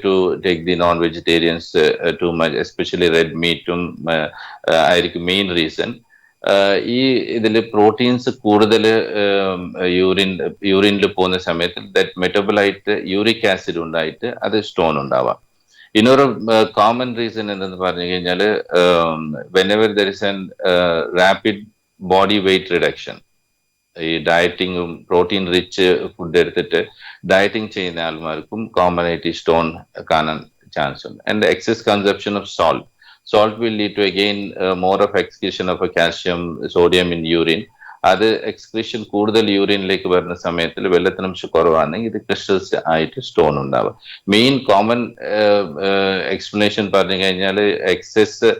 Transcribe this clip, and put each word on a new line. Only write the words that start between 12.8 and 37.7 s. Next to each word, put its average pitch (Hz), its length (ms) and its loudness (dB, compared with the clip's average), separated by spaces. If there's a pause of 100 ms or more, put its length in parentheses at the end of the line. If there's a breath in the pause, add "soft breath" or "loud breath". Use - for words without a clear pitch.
യൂറിക് 107 420 0
ആസിഡ് 92 300 -2
ഉണ്ടായിട്ട് 80 560 -4 (100)
അത് 107 180 -2
സ്റ്റോൺ 80 380 -2
ഉണ്ടാവാം. 65 380 -2 (580 soft breath)
ഇന്നൊരു, 127 480 4
uh, 113 200 4
കോമൺ 120 540 0
റീസൺ 110 340 -6
എന്തെന്ന് 95 260 -8
പറഞ്ഞു 87 260 -2
കഴിഞ്ഞാല്, 90 560 0
um, 82 760 2 (200)
whenever 104 300 4
there 101 220 0
is 98 100 -8 (120)
an, 98 140 -8
uh, 87 760 0
rapid 98 360 2 (560)
body 98 260 4 (100)
weight 87 280 2
reduction, - 460 -4 (760)
ഈ 82 240 -4
ഡയറ്റിങ്ങും 87 880 -2
പ്രോട്ടീൻ 90 440 0
റിച്ച് 90 540 0 (100)
ഫുഡ് 85 200 -4
എടുത്തിട്ട് 85 480 0 (460 loud breath)
ഡയറ്റിംഗ് 104 400 0
ചെയ്യുന്ന 90 280 -6
ആൾമാർക്കും 80 680 -8
കോമൺ 87 380 0
ആയിട്ട് 85 220 -4
ഈ 85 40 -2
സ്റ്റോൺ 82 460 0 (340)
കാണാൻ 78 320 -2 (320)
ചാൻസ് 69 320 -6
ഉണ്ട്. - 240 -20
And 107 120 -2
excess 92 460 0
consumption 101 480 0
of 95 60 -8
salt, 76 400 -2 (500 soft breath)
salt 107 260 2
will 113 220 -2
lead 101 180 -4
to 101 140 2
again, 101 240 -2
uh, 95 400 -4
more 92 260 0
of 101 180 0
excretion 92 480 -6
of 85 120 -4
a 90 80 -2
calcium, 85 880 -4
sodium 87 360 4
in 82 300 0
urine. 80 200 -2 (420 loud breath)